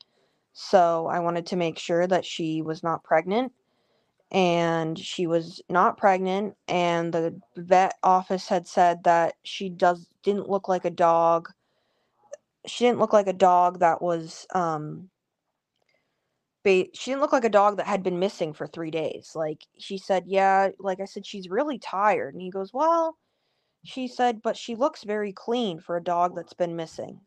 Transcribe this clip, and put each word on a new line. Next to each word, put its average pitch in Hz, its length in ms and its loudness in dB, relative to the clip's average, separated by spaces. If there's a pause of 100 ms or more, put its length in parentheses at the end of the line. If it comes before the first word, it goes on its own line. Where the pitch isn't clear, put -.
(540)
So 170 520 2
I 170 140 -2
wanted 170 260 -2
to 196 100 -6
make 170 220 -2
sure 175 300 0
that 185 180 2
she 160 380 -6
was 160 180 -8
not 165 220 -4
pregnant, 190 500 0 (760)
and 170 680 0
she 190 300 -6
was 165 420 -4
not 180 280 2
pregnant, 190 600 0 (100)
and 170 460 0
the 165 260 -4 (180)
vet 180 440 4
office 185 460 0
had 180 200 -2
said 175 360 2
that 170 400 4
she - 260 -8
does, 175 380 0 (160)
didn't 202 260 -2
look 190 180 -2
like 185 180 0
a 175 40 0
dog. 170 640 2 (1120)
She - 200 -4
didn't 240 140 4
look 220 140 2
like 208 140 6
a 185 60 -2
dog 180 460 4
that 165 220 4
was, 165 520 -4
um, 160 560 -4 (1500)
ba-, 185 300 4
she - 180 -10
didn't 277 100 -2
look 302 120 0
like - 120 2
a 226 40 2
dog 208 280 4
that 175 100 -4
had 190 160 -2
been 180 160 -2
missing 180 340 -4
for 151 140 -10
three 160 240 -10
days. 160 440 -6
Like, 156 300 -6 (140)
she - 180 -10
said, 185 300 -2
"Yeah," 190 420 4 (100)
like 190 220 -6
I 196 40 -8
said, 196 200 -14
"she's 185 240 -14
really 254 300 -4
tired." 180 560 0
And 175 60 -12
he 185 100 -10
goes, 190 220 -10
"Well," 320 440 0 (680)
she 254 240 -10
said, 240 340 -2
"but 220 160 -4
she - 180 -10
looks 294 280 -4
very 208 300 -6
clean 220 460 -4
for 175 180 -6
a 170 60 -6
dog 175 320 0
that's 170 180 -12
been 170 220 -4
missing." 160 520 -12